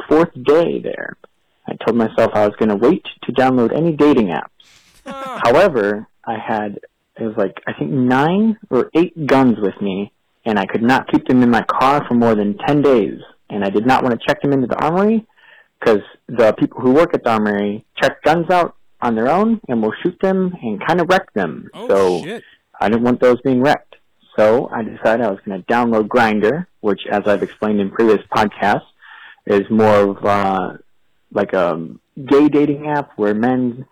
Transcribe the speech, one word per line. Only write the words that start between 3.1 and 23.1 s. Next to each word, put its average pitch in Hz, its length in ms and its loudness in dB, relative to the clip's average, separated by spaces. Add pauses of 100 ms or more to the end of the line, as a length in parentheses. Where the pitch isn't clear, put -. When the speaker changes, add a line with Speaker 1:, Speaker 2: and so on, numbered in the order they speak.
Speaker 1:
to - 80 -8
download 127 440 0
any 160 180 0
dating 143 340 2
apps. 76 220 -8 (560)
Speaker 2:
Ah. 269 400 -12
Speaker 1:
However, 120 640 2 (180)
I 113 120 -8
had, 107 420 -6 (380)
it 110 60 -8
was 107 140 -6
like, 98 300 -4
I 110 60 -8
think 147 180 -8
nine 151 680 0 (120)
or 127 260 -2
eight 160 320 -2
guns 131 340 4
with 95 200 -4
me, 101 300 -6 (340)
and 107 140 0
I 98 60 -2
could - 160 -4
not 117 280 0
keep 151 180 0
them 127 160 4
in 120 60 4
my 113 120 2
car 139 460 0
for 123 80 -4
more 117 200 2
than 104 220 -2 (100)
ten 147 140 2
days. 131 380 2 (300)
And 101 140 -6
I 98 60 -2
did 104 160 -2
not 131 180 2
wanna 123 140 -2 (100)
check 143 140 -2
them 143 100 -2
into 135 160 0
the - 160 -2
armory, 202 420 0 (540)
'cause 107 220 2 (260)
the 117 260 2
people - 280 -2
who 127 100 2
work 165 220 4
at 127 100 -4
the 120 80 0
armory 104 540 -2 (160)
check 135 220 -2
guns 160 260 0
out 175 260 2 (260)
on 120 140 -2
their 113 140 0
own 214 400 0
and 117 120 0
will 110 200 -2
shoot 180 200 -4
them 190 400 -2
and 107 240 -8
kinda 170 200 0
wreck 185 280 0
them. 80 400 -6
Speaker 2:
Oh, 214 140 -12
Speaker 1:
So 92 360 2
Speaker 2:
shit. 226 200 -12 (380)
Speaker 1:
I 98 80 0
didn't 113 140 0
want 123 180 2